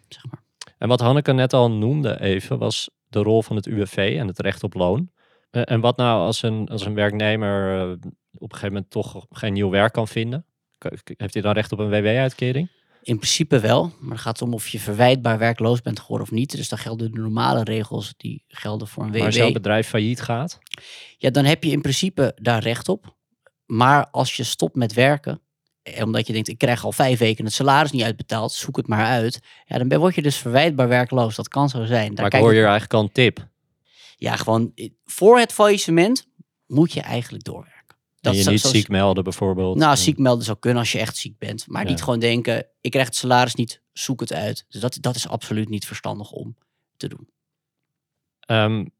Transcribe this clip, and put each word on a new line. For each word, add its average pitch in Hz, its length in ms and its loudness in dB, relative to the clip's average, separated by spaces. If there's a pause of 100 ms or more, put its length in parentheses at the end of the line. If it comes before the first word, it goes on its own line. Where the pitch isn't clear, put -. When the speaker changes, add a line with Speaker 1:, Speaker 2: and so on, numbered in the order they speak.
Speaker 1:
zeg - 220 -20
maar. - 120 -20 (360)
Speaker 2:
En 107 100 -4
wat 120 120 2
Hanneke 143 320 2
net 127 200 2
al 120 180 6
noemde 113 500 0
even, 98 380 -2
was 110 320 -4 (180)
de 104 140 -2
rol 107 200 4
van 107 140 -4
het 101 100 -4
U 110 100 -4
W 101 100 0
V - 100 -10 (220)
en 110 80 -4
het 92 120 -8
recht 98 240 -4
op 101 120 -6
loon. 92 360 0 (400)
Eh, 120 140 -2
en 117 160 0
wat 120 160 2
nou 113 300 0
als 110 160 -2
een, 110 260 -4
als 101 180 -8
een 104 80 -6
werknemer, 104 880 0
eh, 90 100 -4
op 90 80 -10 (340)
een - 160 -18
gegeven 101 240 -8
moment 98 180 -8
toch - 400 -8
geen 107 220 -6
nieuw 101 180 0
werk 101 220 4
kan 110 160 -2
vinden? 120 380 -6 (320)
K-, - 100 -10 (160)
k-, - 120 -18
heeft - 180 -10
hij 107 80 -4
dan 104 100 2
recht 107 200 0
op 104 60 -6
een 104 120 -2
W 104 120 2
W-uitkering? 127 680 0 (320)
Speaker 1:
In 117 140 -2
principe 139 440 2
wel, 117 220 4
maar 160 260 -8
dan 117 100 -10
gaat 117 200 -6
het 123 100 -4
om 120 60 -2
of 110 140 -8
je 117 100 -8
verwijtbaar 117 600 2
werkloos 117 440 0
bent 113 180 -6
geworden 104 260 -8
of - 60 -10
niet. 131 240 -4
Dus 110 120 -8
dan 120 100 -8
gelden 113 340 -8
de 113 60 -8
normale 117 460 0
regels, 107 520 -6
die - 320 -12
gelden 107 400 -10
voor - 140 -12
een 107 80 -6
Speaker 2:
Maar 110 100 -2
als 107 140 0
Speaker 1:
W 120 40 2
W. 120 40 4
Speaker 2:
jouw 113 100 4
bedrijf 107 360 0
failliet 113 340 -2
gaat? 123 360 -6 (600)
Speaker 1:
Ja, 135 120 2
dan 135 140 2
heb 156 200 2
je 156 60 0
in 143 100 0
principe 139 540 0
daar 113 280 0
recht 113 260 -4
op. - 280 -6 (500)
Maar 127 440 4
als 127 260 -2
je 110 80 -4
stopt - 300 -4
met 113 180 0
werken, 135 480 2 (420)
eh, - 220 -8
omdat 113 220 -2
je 117 60 -6
denkt, 110 160 -4
"Ik 95 100 -12
krijg 120 260 0
al 107 80 -4
vijf 127 260 2
weken 110 260 2
het 107 100 -4
salaris 139 360 4
niet 135 120 -2
uitbetaald, 113 500 -4
zoek - 240 -8
het 117 100 -4
maar 110 200 0
uit." 120 340 0 (240)
Ja, - 140 -6
dan 123 100 0
ben, 147 120 4
word 180 140 4
je 160 80 -2
dus 143 140 2
verwijtbaar 131 520 2
werkloos. 123 480 2
Dat - 120 -10
kan 139 200 0
zo 127 160 -4
zijn. 113 220 0
Daar 104 80 -8
Speaker 2:
Maar 101 100 -4
ik 101 60 2
Speaker 1:
kijk 131 120 4
Speaker 2:
hoor 117 100 8
Speaker 1:
ik 110 60 6
Speaker 2:
hier 107 100 6
eigenlijk 104 260 2
al 110 80 4
een 104 100 -2
tip. - 360 2 (680)
Speaker 1:
Ja, 117 200 -4
gewoon, 113 380 0
eh, 110 160 -14 (140)
voor 226 340 6
het 233 140 2
faillissement 208 760 2 (380)
moet 156 260 2
je - 80 -6
eigenlijk - 440 -8
doorwerken. - 340 -16
Speaker 2:
En - 520 -6
Speaker 1:
Dat 98 80 2
Speaker 2:
je 101 40 2
Speaker 1:
zo-, 95 80 4
Speaker 2:
niet 104 100 4
Speaker 1:
zo - 80 0
Speaker 2:
ziek 104 200 2
melden 95 360 2
bijvoorbeeld. 92 520 -2
Speaker 1:
Nou, 151 140 6
Speaker 2:
En 135 60 6
Speaker 1:
ziek - 220 0
melden 123 260 2
zou 110 140 -6
kunnen 120 200 0
als 113 140 -2
je 110 60 -2
echt 110 180 -4
ziek - 220 -12
bent. 104 300 -10
Maar - 140 -6
Speaker 2:
Ja. 101 60 -4
Speaker 1:
niet 85 140 -2
gewoon 120 160 0
denken, 117 480 0 (140)
"Ik 131 100 -6
krijg 131 160 2
het - 100 -8
salaris 123 380 4
niet, - 280 -6 (100)
zoek - 280 -6
het - 120 -8
uit." 104 360 -6
Dus - 120 -14
dat, 120 200 -4
dat 123 140 -2
is - 140 -8
absoluut 110 400 -4
niet 104 180 -8
verstandig 101 440 -10
om 113 260 -14 (400)
te - 120 -10
doen. - 200 -16 (1120)
Speaker 2:
Ehm, 110 400 0
Speaker 1:
Ik 87 200 -8